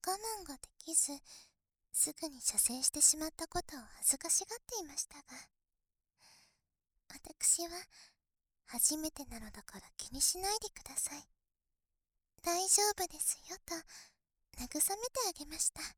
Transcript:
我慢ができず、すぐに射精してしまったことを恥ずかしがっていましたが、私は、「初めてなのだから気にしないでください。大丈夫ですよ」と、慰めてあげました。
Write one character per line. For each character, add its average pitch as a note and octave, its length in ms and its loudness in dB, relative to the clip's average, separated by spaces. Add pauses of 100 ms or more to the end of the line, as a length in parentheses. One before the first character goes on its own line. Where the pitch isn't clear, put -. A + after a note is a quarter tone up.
我 F#4 80 -2 (300)
慢 - 20 -10
が C#4+ 120 -10
で - 120 -18 (100)
き D#4+ 160 -8
ず、 - 280 2 (680)
す - 200 2
ぐ - 160 -4
に C4+ 140 -10
射 - 160 2
精 B3+ 240 2
し - 80 4
て D4+ 100 -2
し - 160 8
ま D#4 120 -2
っ - 40 -6
た - 160 -4
こ - 140 0
と - 140 -10
を C4 40 -12 (160)
恥 - 140 2
ず C#4 80 4
か E4+ 120 -2
し - 140 4
が A4+ 120 -8
っ - 100 -10
て A#4 120 -6
い F#4 60 -4
ま C#4+ 120 -12
し - 100 -4
た - 160 -20
が、 - 260 -18 (1600)
私 - 540 0
は、 E4+ 80 -4 (960)
「初 - 300 2
め D#4 120 -4
て C#4+ 160 -10
な A#3+ 140 -10
の A3 100 -12
だ G#3 120 -14
か - 180 -14
ら - 160 -20
気 - 160 -8
に C4+ 80 -4
し - 180 4
な G4 160 2
い A4+ 60 -2
で G#4+ 100 -6
く - 140 -18
だ C#4+ 120 -8
さ - 200 -2
い。 D4 100 -16 (1160)
大 F4 260 2
丈 G4+ 220 8
夫 F#4+ 180 0
で D#4 100 -14
す - 200 0 (120)
よ」 F4+ 140 -10
と、 E4+ 100 -6 (840)
慰 D4+ 380 0
め A#4 120 -4
て C5 200 -2
あ F4 40 -2
げ D4 140 -10
ま D#4 120 -10
し - 140 2
た。 - 80 -14 (180)